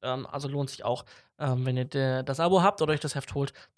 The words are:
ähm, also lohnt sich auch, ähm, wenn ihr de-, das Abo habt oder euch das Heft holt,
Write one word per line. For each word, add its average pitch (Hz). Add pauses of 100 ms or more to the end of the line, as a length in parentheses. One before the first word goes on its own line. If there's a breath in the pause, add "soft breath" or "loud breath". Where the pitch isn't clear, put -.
ähm, 127
also 139
lohnt 143
sich -
auch, 120 (340 soft breath)
ähm, 127
wenn 127
ihr 127
de-, 131
das 135
Abo 175
habt 185
oder 156
euch 147
das -
Heft -
holt, 139 (240 loud breath)